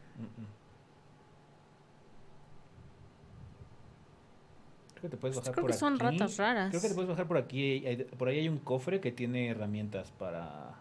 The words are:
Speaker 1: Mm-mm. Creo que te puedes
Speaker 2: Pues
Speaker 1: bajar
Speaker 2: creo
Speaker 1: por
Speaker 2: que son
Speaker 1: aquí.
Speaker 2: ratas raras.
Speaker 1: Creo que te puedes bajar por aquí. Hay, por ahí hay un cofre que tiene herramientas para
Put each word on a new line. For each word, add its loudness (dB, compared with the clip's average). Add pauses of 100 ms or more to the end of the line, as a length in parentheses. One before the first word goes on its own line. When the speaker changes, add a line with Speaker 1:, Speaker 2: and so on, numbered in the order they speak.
(200)
Speaker 1:
Mm-mm. -12 (4000)
Creo -20
que -6
te -8
puedes -2
Speaker 2:
Pues -4
Speaker 1:
bajar 0
Speaker 2:
creo 4
Speaker 1:
por 4
Speaker 2:
que 2
son 4
Speaker 1:
aquí. 2
Speaker 2:
ratas 2
raras. 4
Speaker 1:
Creo 0
que 4
te 2
puedes 0
bajar 0
por 4
aquí. 2
Hay, 0
por -2
ahí 4
hay 2
un 0
cofre 0
que 0
tiene 0
herramientas -2
para -8